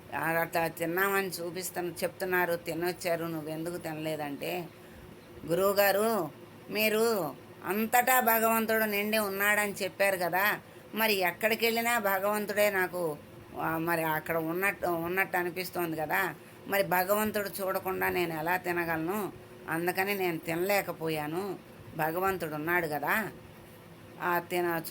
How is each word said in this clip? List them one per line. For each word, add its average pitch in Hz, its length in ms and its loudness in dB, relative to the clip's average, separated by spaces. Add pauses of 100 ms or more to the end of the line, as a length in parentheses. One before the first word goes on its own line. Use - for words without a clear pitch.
(160)
ఆ, 151 140 0
అట్లా 165 380 0
తిన్నామని 190 600 0
చూపిస్తున్న-, 175 640 -6
చెప్తున్నారు, 180 640 0
తినొచ్చారు, 170 680 -2
నువ్వెందుకు 160 520 -4
తినలేదంటే, 156 920 -6 (800)
"గురువుగారు, 196 840 4 (400)
మీరు 214 640 2 (300)
అంతటా 240 560 4
భగవంతుడు 226 640 4
నిండి 214 340 2
ఉన్నాడని 202 540 2
చెప్పారు 196 440 2
కదా, 180 440 2 (340)
మరి 220 200 4
ఎక్కడికి 220 520 2
వెళ్ళినా 233 320 2
భగవంతుడే 202 720 2
నాకు, 180 460 0 (440)
ఆ, 160 180 0
మరి 165 240 2
అక్కడ 156 340 0
ఉన్నట్టు, 180 500 -2
ఉన్నట్టు 175 500 0
అనిపిస్తోంది 175 600 -2
కదా, 160 380 0 (320)
మరి 196 160 2
భగవంతుడు 202 640 2
చూడకుండా 185 600 -2
నేను 175 300 0
ఎలా 170 180 0
తినగలను? 175 760 -2 (360)
అందుకని 180 460 0
నేను 180 240 0
తినలేకపోయాను, 165 1200 -2 (380)
భగవంతుడు 165 580 0
ఉన్నాడు 165 320 2
కదా, 156 420 0 (920)
ఆ, 175 160 2
తిన-, 170 520 0